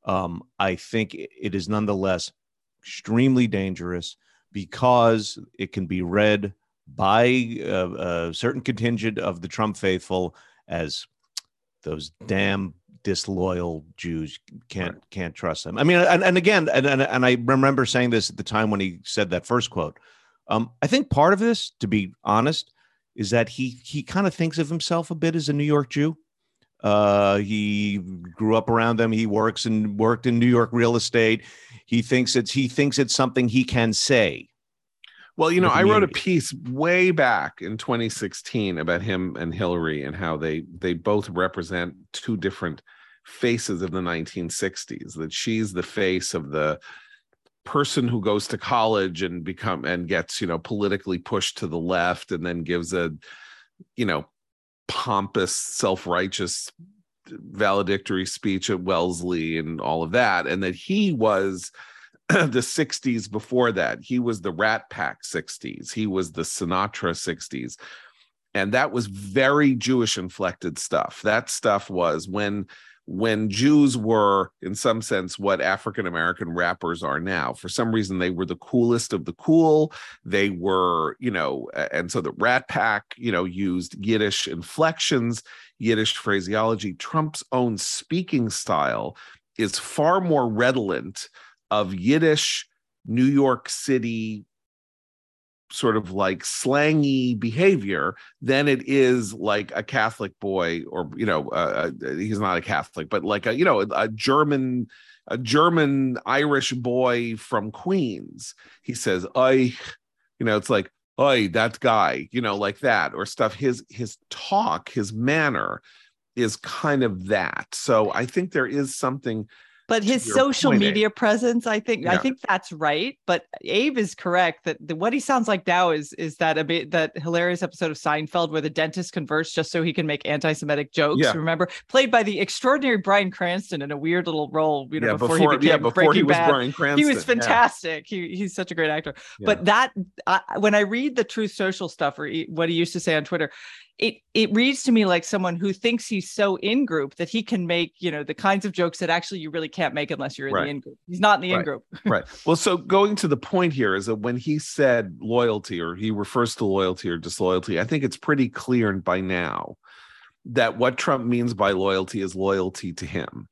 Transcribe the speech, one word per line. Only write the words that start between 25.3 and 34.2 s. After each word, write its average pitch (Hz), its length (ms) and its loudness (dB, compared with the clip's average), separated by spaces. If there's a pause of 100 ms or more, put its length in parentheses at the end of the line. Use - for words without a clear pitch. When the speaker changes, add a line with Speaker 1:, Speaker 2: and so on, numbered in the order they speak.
Speaker 1:
as 147 140 -2
a - 20 2
New 147 120 0
York 147 260 2
Jew. 151 260 0 (680)
Uh, 101 560 6
he 104 600 0
grew 90 580 -2
up 110 140 0
around 117 260 2
them. 113 160 2
He 113 140 0
works 110 400 0
and 107 320 0
worked 113 280 2
in 117 120 2
New 120 80 4
York 117 260 4
real 120 240 4
estate. 113 460 2 (420)
He 120 180 2
thinks 127 320 2
it's, 120 180 0
he 135 160 0
thinks 143 300 2
it's 135 160 2
something 127 340 2
he 123 160 4
can 117 280 2
say. 104 560 2 (880)